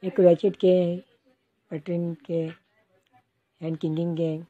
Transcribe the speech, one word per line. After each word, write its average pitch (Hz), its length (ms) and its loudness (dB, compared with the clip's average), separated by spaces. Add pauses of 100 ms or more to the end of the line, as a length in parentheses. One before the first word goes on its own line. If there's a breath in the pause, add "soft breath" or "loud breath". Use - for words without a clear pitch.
एक 185 140 -6
क्रोचेट 180 400 4
के, 180 400 2 (720)
पैटर्न 170 440 -6 (120)
के, 165 160 -4 (1160)
हैंड 160 180 -8
किंगिंग 165 380 -4
के 160 200 -2 (140)